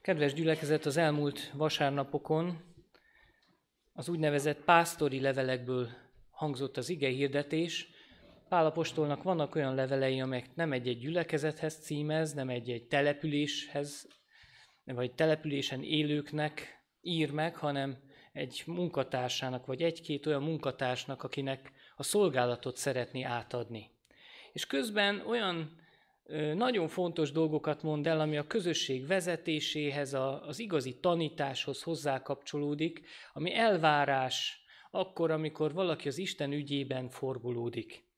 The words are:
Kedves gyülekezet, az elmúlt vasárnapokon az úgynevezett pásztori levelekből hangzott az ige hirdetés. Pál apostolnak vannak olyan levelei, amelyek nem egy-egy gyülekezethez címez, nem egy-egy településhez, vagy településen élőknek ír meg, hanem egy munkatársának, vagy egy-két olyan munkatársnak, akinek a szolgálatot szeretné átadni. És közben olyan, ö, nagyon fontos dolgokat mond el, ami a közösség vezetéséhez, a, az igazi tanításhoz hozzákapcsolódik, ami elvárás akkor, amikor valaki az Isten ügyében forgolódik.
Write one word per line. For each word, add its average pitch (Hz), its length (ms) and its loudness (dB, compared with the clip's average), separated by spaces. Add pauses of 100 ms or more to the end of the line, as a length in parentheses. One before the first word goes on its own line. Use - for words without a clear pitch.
Kedves 147 320 2
gyülekezet, 156 540 2
az 143 100 0
elmúlt 147 580 2
vasárnapokon 151 1040 0 (1300)
az - 160 -8
úgynevezett 151 560 2
pásztori 165 560 6
levelekből 127 680 2 (420)
hangzott 139 460 -4
az 123 120 -4
ige 147 200 0
hirdetés. 143 800 0 (600)
Pál 165 180 6
apostolnak 151 560 0
vannak 165 320 0
olyan 135 200 0
levelei, 135 460 2
amelyek 131 340 -4
nem 165 180 0
egy-egy 123 260 0
gyülekezethez 156 760 -2
címez, 151 580 -2
nem 139 160 -4
egy-egy 120 380 -4
településhez, 147 1200 0 (760)
vagy 123 280 -4
településen 151 680 0
élőknek 151 1040 -2 (160)
ír 160 300 0
meg, 156 260 -2
hanem 139 420 -2 (340)
egy 143 340 -8
munkatársának, 131 1000 -2
vagy 131 160 -2
egy-két 165 440 -2
olyan 143 160 2
munkatársnak, 135 800 -2
akinek 135 500 -6 (240)
a - 60 -8
szolgálatot 127 720 4
szeretné 127 460 -2
átadni. 117 680 -6 (640)
És - 140 -6
közben 208 600 2
olyan, 185 520 -2 (460)
ö, 151 300 -2
nagyon 208 340 2
fontos 165 440 0
dolgokat 156 500 2
mond 151 240 0
el, 160 140 4
ami 151 160 2
a 147 100 -2
közösség 151 600 0
vezetéséhez, 151 1080 0
a, 135 320 -2
az 151 120 -8
igazi 156 420 -2
tanításhoz 151 840 0
hozzákapcsolódik, 147 1200 -2 (260)
ami 165 220 -4
elvárás 147 1120 2 (260)
akkor, 185 400 0
amikor 156 420 0
valaki 165 360 0
az 131 100 -4
Isten 147 340 -2
ügyében 139 560 -2
forgolódik. 120 1080 -4